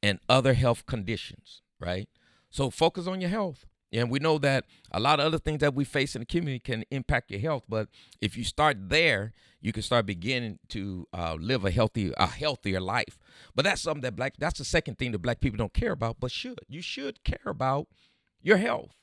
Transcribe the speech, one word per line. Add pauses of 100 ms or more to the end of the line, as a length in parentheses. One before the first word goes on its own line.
and (120)
other
health
conditions, (180)
right? (400)
So
focus
on
your
health. (240)
And
we
know
that (260)
a
lot
of
other
things
that
we
face
in
the
community
can
impact
your
health,
but (320)
if
you
start
there, (300)
you
can
start
beginning (100)
to,
uh,
live
a
healthy,
a
healthier
life. (360)
But
that's
something
that
black,
that's
the
second
thing
that
black
people
don't
care
about,
but
should.
You
should
care
about (540)
your
health.